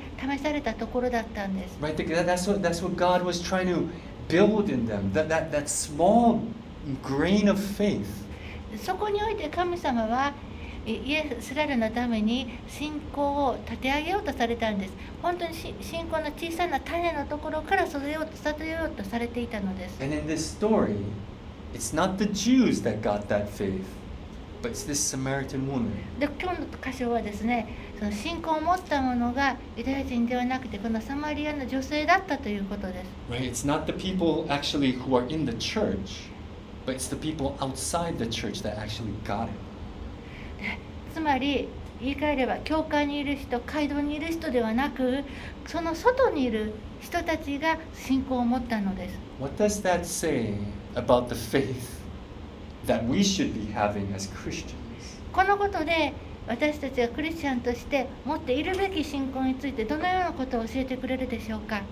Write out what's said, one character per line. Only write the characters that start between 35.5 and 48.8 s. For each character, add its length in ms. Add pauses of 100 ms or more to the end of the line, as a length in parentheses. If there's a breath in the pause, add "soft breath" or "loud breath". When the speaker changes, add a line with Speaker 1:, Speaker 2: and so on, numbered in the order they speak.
Speaker 2:
church, 800 (540)
but 100
it's 140
the 60
people 440
outside 580
the 80
church 360
that 160
actually 360 (100)
got 220
it. 60 (1080 loud breath)
Speaker 1:
で、 180 (360)
つ 80
ま 160
り、 320 (320)
言 100
い 60
換 140
え 40
れ 100
ば、 200
教 180
会 240
に 120
い 40
る 140
人、 280
街 220
道 140
に 140
い 40
る 140
人 180
で 100
は 120
な 160
く、 340 (420 loud breath)
そ 160
の 140
外 340
に 140
い 80
る 220 (260)
人 240
た 140
ち 200
が 200 (160)
信 300
仰 140
を 60
持 140
っ 40
た 200